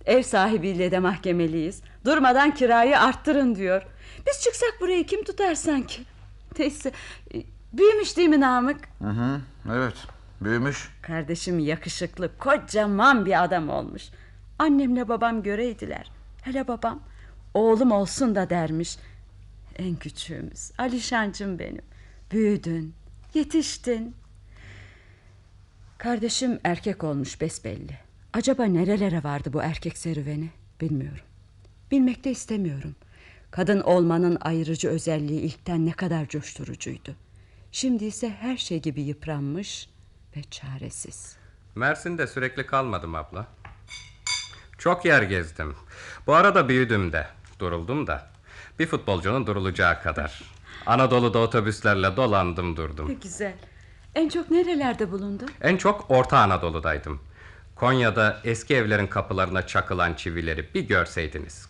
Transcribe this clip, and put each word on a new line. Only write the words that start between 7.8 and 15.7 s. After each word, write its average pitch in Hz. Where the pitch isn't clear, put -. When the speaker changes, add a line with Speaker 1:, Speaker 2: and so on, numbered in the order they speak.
Speaker 1:
değil 349
mi 302
Namık? 254
Speaker 2:
Hı 101
hı, 123
evet, 123
büyümüş. 123
Speaker 1:
Kardeşim 170
yakışıklı, 165
kocaman 269
bir 180
adam 165
olmuş. 135
Annemle 269
babam 233
göreydiler. 208